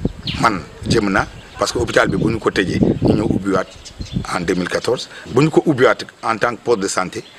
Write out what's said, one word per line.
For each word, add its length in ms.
Man 200
jëm 220
na 160
parce 140
que 60
hôpital 300
bi 80
bu 120
ñu 120
ko 100
tëjee, 300
ñu 340
ñëw 100
ubbiwaat 300
en 60
deux 140
mille 140
quatorze. 400
Bu 100
ñu 80
ko 140
ubbiwaat 340
en 140
tant 180
que 80
poste 160
de 80
santé, 340